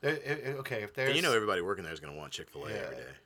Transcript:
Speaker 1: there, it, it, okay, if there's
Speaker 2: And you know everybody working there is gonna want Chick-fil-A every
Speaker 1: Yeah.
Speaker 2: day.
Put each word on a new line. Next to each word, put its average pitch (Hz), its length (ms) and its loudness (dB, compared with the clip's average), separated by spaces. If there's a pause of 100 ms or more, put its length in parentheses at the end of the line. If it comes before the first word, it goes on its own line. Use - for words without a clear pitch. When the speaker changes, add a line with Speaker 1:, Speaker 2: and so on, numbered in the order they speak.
Speaker 1:
there, 147 140 2
it, 143 100 -6
it, 139 320 -2
okay, 127 260 -2
if 101 100 -8
there's 131 140 2
Speaker 2:
And 139 80 4
you 160 60 6
know 170 100 6
everybody 104 300 4
working 92 240 0
there 80 80 -4
is 78 80 -8
gonna 73 160 -10
want 73 160 -10
Chick-fil-A - 360 -10
every 101 280 -4
Speaker 1:
Yeah. - 60 -10
Speaker 2:
day. - 60 -12 (160)